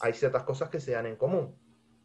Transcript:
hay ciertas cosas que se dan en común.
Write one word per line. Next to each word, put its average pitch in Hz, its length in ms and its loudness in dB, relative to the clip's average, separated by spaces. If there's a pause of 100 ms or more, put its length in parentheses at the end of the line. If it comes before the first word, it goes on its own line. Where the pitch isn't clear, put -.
hay 113 120 2
ciertas 127 300 2
cosas - 260 -2
que 123 120 -4
se 131 120 -4
dan 117 140 0
en 113 80 -6
común. 165 400 0 (500)